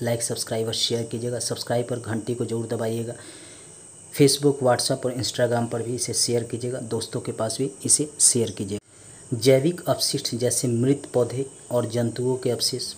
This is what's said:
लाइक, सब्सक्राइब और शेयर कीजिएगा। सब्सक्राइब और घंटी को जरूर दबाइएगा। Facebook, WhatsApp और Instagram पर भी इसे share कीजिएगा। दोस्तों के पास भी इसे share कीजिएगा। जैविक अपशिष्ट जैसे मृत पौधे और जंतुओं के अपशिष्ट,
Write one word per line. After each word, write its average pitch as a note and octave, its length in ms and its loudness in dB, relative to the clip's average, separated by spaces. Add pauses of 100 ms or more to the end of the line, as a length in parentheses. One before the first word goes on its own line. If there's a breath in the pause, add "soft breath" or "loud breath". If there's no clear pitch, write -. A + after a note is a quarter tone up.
लाइक, A#2 200 0
सब्सक्राइब A2+ 440 -2
और A2 80 -2
शेयर A#2 280 0
कीजिएगा। A#2+ 360 -4
सब्सक्राइब A#2+ 540 -2
और A#2+ 80 -4
घंटी A2+ 340 -4
को A#2+ 100 -2
जरूर A2+ 220 -2
दबाइएगा। A2+ 480 -4 (1000 loud breath)
Facebook, C#3 480 4
WhatsApp B2+ 420 2
और B2+ 100 -2
Instagram A#2+ 560 0
पर A#2 120 -4
भी A#2+ 120 -4
इसे A#2 200 -4
share A#2 300 2
कीजिएगा। B2 360 -6
दोस्तों A2+ 400 -4
के A#2 120 -4
पास A2 260 -2
भी C3+ 120 -2 (140)
इसे D3 260 4 (100)
share A2+ 300 4
कीजिएगा। - 880 -8
जैविक C3+ 500 4
अपशिष्ट - 460 -2
जैसे A#2+ 360 0
मृत C3 440 2
पौधे B2 320 0 (240)
और A#2+ 200 0
जंतुओं A#2+ 460 0
के B2+ 140 -2
अपशिष्ट, - 480 -4